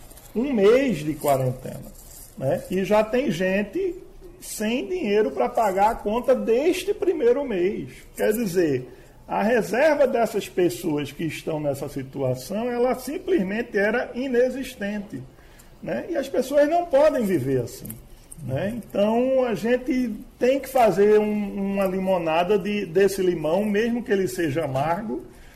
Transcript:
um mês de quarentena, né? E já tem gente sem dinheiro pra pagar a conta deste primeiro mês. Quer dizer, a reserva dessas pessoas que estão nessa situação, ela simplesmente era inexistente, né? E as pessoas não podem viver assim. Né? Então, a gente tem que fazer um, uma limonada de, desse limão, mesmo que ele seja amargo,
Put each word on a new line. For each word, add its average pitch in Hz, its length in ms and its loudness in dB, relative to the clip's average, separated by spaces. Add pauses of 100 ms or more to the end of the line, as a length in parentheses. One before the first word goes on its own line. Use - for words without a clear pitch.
(340)
um 269 200 -2
mês 220 460 4
de 151 160 -4
quarentena, 131 760 -2 (460)
né? 143 340 -2
E 185 140 -2
já 208 180 4
tem 247 260 -2
gente 202 680 -2 (440)
sem 233 460 -4
dinheiro 226 460 0
pra 240 180 -2
pagar 208 400 2
a 233 60 -2
conta 240 400 0
deste 262 580 0
primeiro 285 500 2
mês. 190 460 -2 (260)
Quer 214 160 0
dizer, 170 600 0 (340)
a 185 140 -2
reserva 247 640 2
dessas 226 420 0
pessoas 151 640 0
que - 120 -8
estão 156 360 -4
nessa 143 300 -4
situação, 135 800 -4
ela 240 240 0
simplesmente 240 840 -2
era 214 380 0
inexistente, 240 1080 -2 (580)
né? 233 260 -6
E 339 80 -4
as 277 140 -4
pessoas 285 400 2
não 349 160 2
podem 277 400 4
viver 135 380 0
assim. - 260 -12 (540)
Né? 147 340 -4
Então, 233 680 0
a 226 100 -2
gente 247 580 -2 (240)
tem 269 220 2
que - 100 -12
fazer 214 500 6
um, 202 540 -2
uma 196 120 0
limonada 185 720 2
de, 202 280 -2
desse 190 360 2
limão, 175 440 0
mesmo 226 380 0
que - 80 -4
ele 190 160 2
seja 160 380 -2
amargo, 170 580 -2 (320)